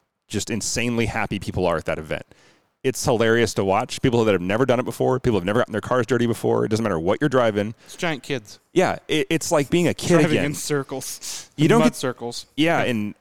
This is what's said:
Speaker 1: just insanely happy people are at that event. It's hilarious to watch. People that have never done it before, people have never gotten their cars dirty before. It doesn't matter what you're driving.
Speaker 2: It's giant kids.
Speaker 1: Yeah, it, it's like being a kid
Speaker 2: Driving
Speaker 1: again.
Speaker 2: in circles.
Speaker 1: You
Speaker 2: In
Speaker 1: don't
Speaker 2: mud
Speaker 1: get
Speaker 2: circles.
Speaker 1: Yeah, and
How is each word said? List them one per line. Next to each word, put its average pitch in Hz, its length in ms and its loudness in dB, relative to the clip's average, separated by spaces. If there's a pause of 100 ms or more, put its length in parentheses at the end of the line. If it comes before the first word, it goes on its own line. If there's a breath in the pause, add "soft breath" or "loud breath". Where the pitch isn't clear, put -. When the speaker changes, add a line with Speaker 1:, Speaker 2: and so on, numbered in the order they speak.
(280)
Speaker 1:
just 104 220 -6
insanely 117 560 -2
happy 107 320 -4
people 92 280 -4
are 85 100 2
at 82 100 -6
that 80 120 -4
event. 78 260 -8 (580 soft breath)
It's - 220 -2
hilarious 117 500 2
to 104 100 0
watch. 98 360 -2
People 123 240 2
that 107 80 4
have 90 80 2
never 101 240 0
done 123 140 2
it 127 60 0
before, 127 340 0
people 113 220 2
have 87 40 -4
never 104 140 0
gotten 113 140 0
their 107 80 -2
cars 123 260 0
dirty 120 200 0
before. 117 380 0
It - 40 -2
doesn't 110 160 0
matter 90 160 -2
what 90 200 0
you're 147 80 2
driving. 110 460 0 (120)
Speaker 2:
It's - 100 -20
giant 160 260 -4
kids. - 380 -10 (120)
Speaker 1:
Yeah, 156 260 2 (100)
it, 151 200 0
it's - 220 -2
like 147 200 2
being 175 180 2
a 101 60 0
kid - 140 -8 (120)
Speaker 2:
Driving 151 100 4
Speaker 1:
again. 104 140 2
Speaker 2:
in 151 100 -4
circles. - 1000 -8
Speaker 1:
You 147 80 2
Speaker 2:
In - 60 6
Speaker 1:
don't - 100 6
Speaker 2:
mud 156 120 6
Speaker 1:
get - 40 -8
Speaker 2:
circles. 120 500 -8 (100)
Speaker 1:
Yeah, 151 260 2
and 104 380 -2